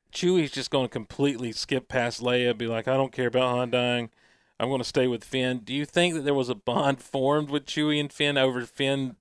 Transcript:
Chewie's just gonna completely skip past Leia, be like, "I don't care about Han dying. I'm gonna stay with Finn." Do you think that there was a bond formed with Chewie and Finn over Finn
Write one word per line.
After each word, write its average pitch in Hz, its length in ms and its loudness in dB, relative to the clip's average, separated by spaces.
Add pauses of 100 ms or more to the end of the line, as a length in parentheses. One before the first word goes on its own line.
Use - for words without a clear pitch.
(120)
Chewie's 175 380 2
just - 200 -8
gonna 131 180 2
completely 120 640 -2
skip - 360 -4
past 120 340 -2
Leia, 123 340 2
be 113 100 -4
like, 113 220 -2
"I 131 80 2
don't 135 160 0
care 127 160 0
about 127 260 2
Han 123 160 -2
dying. 123 400 0 (480)
I'm 117 120 -2
gonna 131 140 -2
stay 131 220 2
with 117 160 -2
Finn." 127 360 -2
Do 110 160 -10
you 147 100 -2
think 175 300 2
that 156 80 -4
there 143 120 2
was 127 140 0
a 127 60 -2
bond 139 480 0
formed 143 480 0
with 143 160 -2
Chewie 151 340 0
and 143 120 -6
Finn 147 240 0
over 131 300 2
Finn 135 540 -2